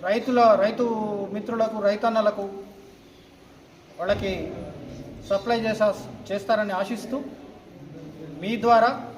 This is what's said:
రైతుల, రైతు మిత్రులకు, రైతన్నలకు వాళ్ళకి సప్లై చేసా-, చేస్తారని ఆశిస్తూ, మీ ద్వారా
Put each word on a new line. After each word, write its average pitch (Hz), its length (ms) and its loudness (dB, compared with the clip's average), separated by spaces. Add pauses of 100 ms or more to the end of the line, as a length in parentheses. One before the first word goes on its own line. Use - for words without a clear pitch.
రైతుల, 233 560 6
రైతు 220 240 2 (480)
మిత్రులకు, 220 480 -2
రైతన్నలకు 208 680 2 (1500)
వాళ్ళకి 185 540 -2 (760)
సప్లై 226 300 2
చేసా-, 214 720 -2
చేస్తారని 208 400 0
ఆశిస్తూ, 220 480 -4 (1200)
మీ 214 180 -4
ద్వారా 233 580 6